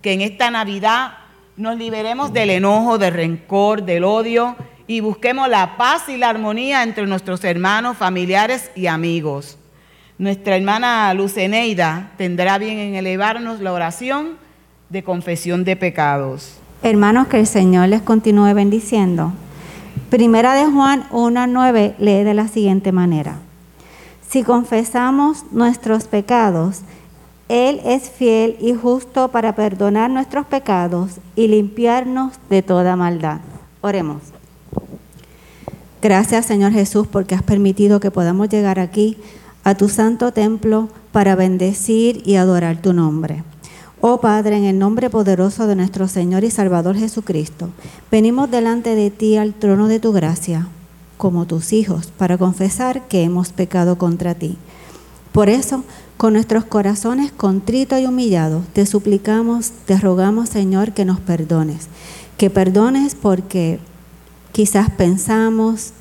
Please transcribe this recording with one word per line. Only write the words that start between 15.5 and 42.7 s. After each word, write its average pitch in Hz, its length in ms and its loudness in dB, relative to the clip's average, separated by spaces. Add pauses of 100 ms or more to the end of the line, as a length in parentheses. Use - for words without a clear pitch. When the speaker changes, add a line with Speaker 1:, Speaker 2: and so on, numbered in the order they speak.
Speaker 1:
de 185 120 0
pecados. 143 840 -4 (260)
Speaker 2:
Hermanos, 220 440 4
que 233 120 2
el 214 80 4
Señor 185 420 4
les 214 120 2
continúe 208 520 4
bendiciendo. 202 800 0 (760)
Primera 233 440 4
de 294 160 4
Juan 277 420 2
uno 240 360 0
nueve 247 500 2
lee 202 260 2
de 208 100 2
la 214 140 0
siguiente 196 440 0
manera: 156 460 0 (920)
"Si 262 140 0
confesamos 247 1080 0
nuestros 226 540 0
pecados, 202 760 0 (680)
Él 247 380 0
es 262 240 0
fiel 226 500 2
y 233 140 0
justo 247 560 -2
para 226 260 -2
perdonar 208 560 0
nuestros 269 340 -4
pecados 180 680 -2 (220)
y 220 120 2
limpiarnos 240 840 0 (160)
de 190 120 4
toda 180 340 0
maldad". 165 440 -2 (420)
Oremos. 165 400 -4 (1800)
Gracias, 220 440 0
Señor 202 280 0
Jesús, 208 340 0
porque 190 260 -4
has 185 100 -4
permitido 202 560 2
que 196 120 -2
podamos 185 380 0
llegar 202 280 0
aquí, 208 400 -2 (460)
a 196 120 4
tu 202 120 2
santo 226 460 0
templo, 214 560 0 (240)
para 196 220 4
bendecir 196 880 0
y 196 100 4
adorar 175 460 2